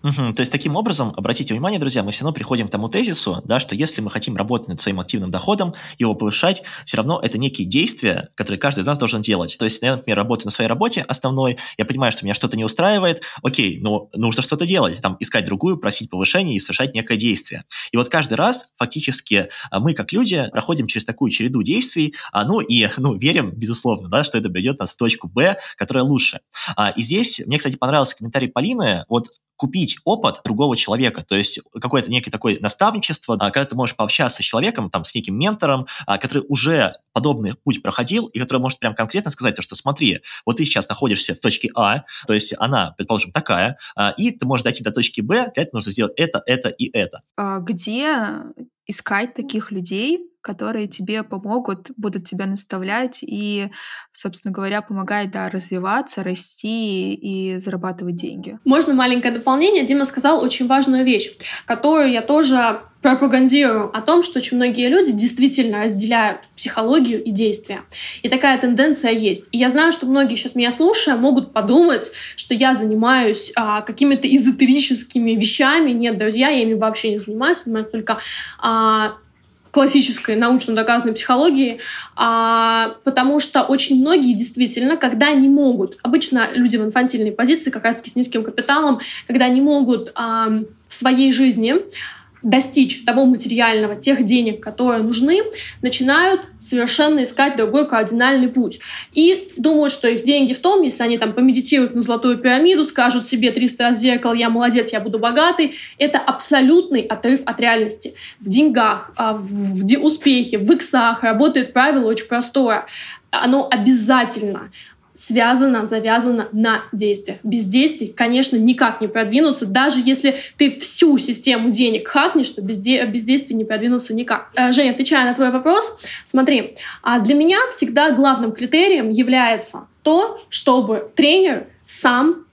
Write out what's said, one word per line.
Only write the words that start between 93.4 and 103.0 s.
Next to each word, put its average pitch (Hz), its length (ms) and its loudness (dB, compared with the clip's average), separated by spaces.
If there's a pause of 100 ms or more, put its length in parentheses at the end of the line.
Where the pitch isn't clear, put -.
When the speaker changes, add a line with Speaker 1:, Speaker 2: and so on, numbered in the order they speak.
Speaker 3:
тех 269 280 2
денег, 220 380 2
которые 233 400 0
нужны, 247 380 2 (420)
начинают 302 600 2 (180)
совершенно 262 640 2
искать 277 320 0
другой 233 320 2
кардинальный 247 580 2
путь. 233 320 -2 (340)
И 349 440 2
думают, 302 360 2
что - 140 -2
их 233 160 0
деньги 269 300 2
в - 80 -6
том, 381 220 4
если 247 200 0
они 233 160 0
там 220 140 -2
помедитируют 254 640 4
на 240 60 0
золотую 233 360 0
пирамиду, 294 460 4
скажут 247 420 0